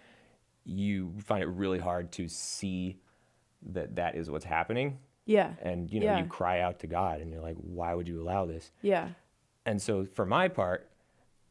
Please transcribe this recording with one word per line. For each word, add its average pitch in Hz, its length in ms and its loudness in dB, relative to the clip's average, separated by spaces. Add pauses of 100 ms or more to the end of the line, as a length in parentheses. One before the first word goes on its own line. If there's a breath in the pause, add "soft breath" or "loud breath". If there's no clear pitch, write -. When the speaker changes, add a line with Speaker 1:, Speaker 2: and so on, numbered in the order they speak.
(640 soft breath)
Speaker 1:
you 95 540 0
find 101 240 2
it 80 40 0
really 92 320 0
hard 87 320 -2
to 87 160 -4
see 90 720 -4 (640)
that 90 340 -6
that 87 200 0
is 80 140 -4
what's 76 160 -4
happening. 113 540 0 (260)
Speaker 2:
Yeah. 196 360 4
Speaker 1:
And, 170 300 -2
you 107 100 0
know, 104 60 4
Speaker 2:
Yeah. 101 120 4
Speaker 1:
you 85 60 0
cry 87 340 2
out 87 200 0
to - 80 -8
God 85 340 0
and 82 100 -8
you're 80 100 -8
like, 82 160 -6
"Why 85 360 -2
would 87 140 -2
you 82 140 -6
allow 92 240 2
this?" 82 260 -8 (100)
Speaker 2:
Yeah. 175 280 2 (560)
Speaker 1:
And 104 160 0
so 98 240 2
for 95 200 0
my 156 240 4
part, 92 400 0 (600)